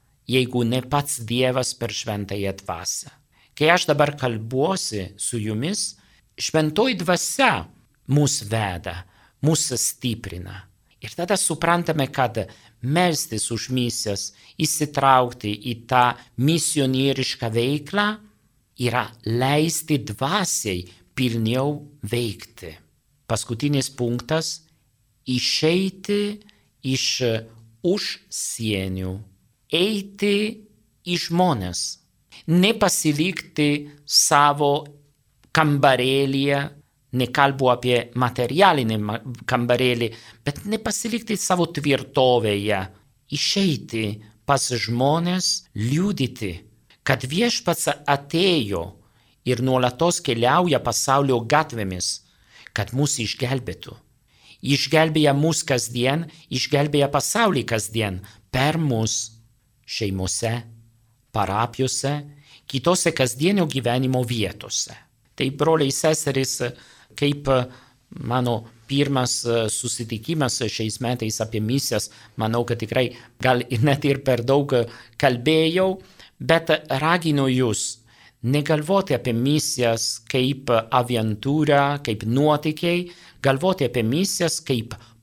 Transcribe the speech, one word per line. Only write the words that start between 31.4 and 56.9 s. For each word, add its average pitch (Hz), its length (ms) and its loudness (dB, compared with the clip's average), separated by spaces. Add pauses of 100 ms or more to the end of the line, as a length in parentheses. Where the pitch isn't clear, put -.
nepasilikti 175 1300 2 (300)
savo 147 720 4 (840)
kambarėlyje, 139 1080 4 (520)
nekalbu 131 580 4
apie 123 280 2 (120)
materialinį 127 880 2
ma-, 107 220 -4 (200)
kambarėlį, 120 720 2 (300)
bet - 240 -6
nepasilikti 214 760 -4
savo 180 280 0
tvirtovėje, 120 1160 2 (480)
išeiti 139 760 -2 (340)
pas 139 220 2 (100)
žmones, 151 1000 0
liudyti, 131 840 -2 (540)
kad 135 160 0
Viešpats 170 680 -2 (140)
atėjo 143 840 0 (600)
ir 120 160 0
nuolatos 127 580 2
keliauja 131 600 2
pasaulio 131 580 2
gatvėmis, 110 680 0 (600)
kad - 240 -4
mus 139 260 0
išgelbėtų. 120 760 -6 (680)
Išgelbėja 151 680 4
mus 156 300 2
kasdien, 127 640 0 (200)
išgelbėja 143 640 2